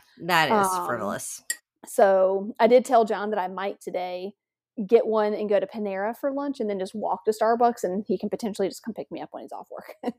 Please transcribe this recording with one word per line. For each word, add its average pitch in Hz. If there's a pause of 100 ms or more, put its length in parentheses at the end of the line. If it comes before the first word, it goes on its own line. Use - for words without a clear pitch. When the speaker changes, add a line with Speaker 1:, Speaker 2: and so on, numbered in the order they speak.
(180)
Speaker 1:
that 165
is 202 (120)
Speaker 2:
Um, 175
Speaker 1:
frivolous. 101 (420)
Speaker 2:
so 196
I 233
did 247
tell 233
John 208
that 202
I 185
might 190
today 180 (540)
get 233
one 214
and 214
go 196
to 190
Panera 208
for 277
lunch 277
and 220
then 202
just 190
walk 190
to 220
Starbucks, 233
and 190
he 190
can 214
potentially 196
just -
come 226
pick -
me -
up 156
when -
he's -
off -
work. -
<laughs> 247